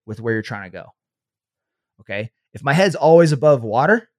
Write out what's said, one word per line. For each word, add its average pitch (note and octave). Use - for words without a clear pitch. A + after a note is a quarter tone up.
with G#2+
where A2+
you're A2
trying G2+
to F#2+
go. -
Okay? G#2+
If -
my C#3
head's E3+
always D#3+
above C#3+
water, C3+